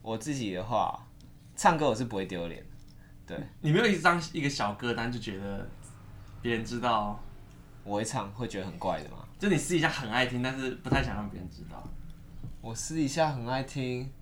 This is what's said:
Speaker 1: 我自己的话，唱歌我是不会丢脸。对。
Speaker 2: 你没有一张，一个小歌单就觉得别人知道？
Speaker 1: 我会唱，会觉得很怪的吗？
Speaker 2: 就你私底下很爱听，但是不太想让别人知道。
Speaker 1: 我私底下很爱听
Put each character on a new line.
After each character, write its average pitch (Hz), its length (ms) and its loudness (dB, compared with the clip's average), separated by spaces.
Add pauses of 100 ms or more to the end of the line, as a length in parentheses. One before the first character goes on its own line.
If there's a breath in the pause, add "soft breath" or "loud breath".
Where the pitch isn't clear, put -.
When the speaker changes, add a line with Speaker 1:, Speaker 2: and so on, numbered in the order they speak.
Speaker 1:
我 113 160 -4
自 147 160 -4
己 110 220 -2
的 92 80 -2
话， 104 420 2 (500)
唱 170 220 8
歌 151 100 4
我 117 60 6
是 120 120 0
不 113 100 -6
会 95 100 2
丢 85 220 -4
脸。 80 180 -8 (640 loud breath)
对。 - 100 -8 (240)
Speaker 2:
你 151 100 4
没 170 60 8
有 233 80 8
一 190 140 6
张， 175 200 8 (140)
一 170 80 -2
个 143 80 2
小 104 240 0
歌 120 180 -2
单 117 200 0
就 120 80 -4
觉 101 180 -6
得 98 320 -4 (720)
别 117 140 2
人 110 100 0
知 117 140 -4
道？ 107 440 2 (600)
Speaker 1:
我 101 140 -2
会 110 60 2
唱， 110 280 -2
会 113 160 -4
觉 101 120 -4
得 92 60 -4
很 85 140 -6
怪 82 240 0
的 - 60 -10
吗？ - 80 -10 (200)
Speaker 2:
就 202 100 0
你 185 80 6
私 175 200 2
底 160 40 6
下 160 80 6
很 120 220 -2
爱 123 160 4
听， 123 160 0
但 131 180 0
是 131 120 -2
不 - 180 -6
太 131 140 6
想 113 120 0
让 101 140 -2
别 - 100 -8
人 85 100 -8
知 - 120 -12 (100)
道。 - 100 -12 (800)
Speaker 1:
我 117 140 -8
私 - 200 -4
底 151 120 4
下 160 220 4
很 120 180 -2
爱 131 160 0
听 127 480 -2 (100)